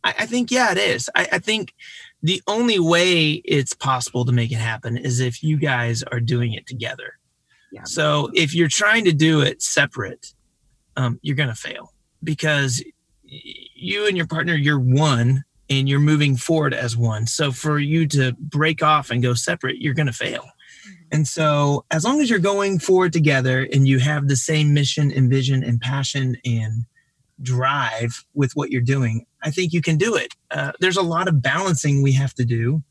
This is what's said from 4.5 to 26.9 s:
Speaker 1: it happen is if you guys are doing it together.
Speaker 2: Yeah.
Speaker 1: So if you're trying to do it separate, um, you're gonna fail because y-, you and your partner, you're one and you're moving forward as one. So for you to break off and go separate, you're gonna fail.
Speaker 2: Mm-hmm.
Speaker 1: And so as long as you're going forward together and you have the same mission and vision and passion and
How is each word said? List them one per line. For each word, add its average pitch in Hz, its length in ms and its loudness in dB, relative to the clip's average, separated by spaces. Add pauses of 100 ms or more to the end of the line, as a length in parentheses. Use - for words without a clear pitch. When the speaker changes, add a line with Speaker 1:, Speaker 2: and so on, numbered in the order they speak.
Speaker 1:
it 120 40 -4
happen 113 400 -4
is 123 240 -2
if 123 220 -4
you 156 140 0
guys 120 480 -2
are 120 160 -6
doing 120 320 -2
it - 140 -10
together. - 480 -12 (580)
Speaker 2:
Yeah. - 120 -18
Speaker 1:
So 147 500 0
if 160 200 2
you're 170 140 4
trying 208 360 2
to 175 80 4
do 156 280 4
it - 220 0
separate, - 720 -4 (600)
um, 123 260 -2
you're 147 140 -4
gonna 131 180 -2
fail - 380 -14 (320)
because 147 580 0 (420)
y-, 147 160 -18 (340)
you 196 340 -4
and 190 80 0
your 170 100 0
partner, 165 300 -2
you're 143 240 2
one 131 640 2 (260)
and 135 180 2
you're 139 120 2
moving 147 360 4
forward 151 380 0
as 117 220 -4
one. 113 320 -2
So 143 240 -2
for 147 260 -2
you 156 300 0
to 131 320 0
break 151 420 -2
off 151 300 2
and 120 100 0
go 123 120 2
separate, 131 460 -4
you're 139 140 -2
gonna 143 180 0
fail. - 300 -6
Speaker 2:
Mm-hmm. - 600 -20 (100)
Speaker 1:
And 151 160 2
so 147 640 0
as 160 120 -2
long 277 160 2
as 262 100 2
you're 214 100 2
going 196 400 0
forward 185 320 2
together 135 600 2
and 135 140 4
you 135 140 4
have 147 260 0
the 139 100 2
same 151 380 2
mission 143 380 2
and 127 180 4
vision 131 320 2
and 117 180 -2
passion 135 640 -4
and 113 400 -2 (580)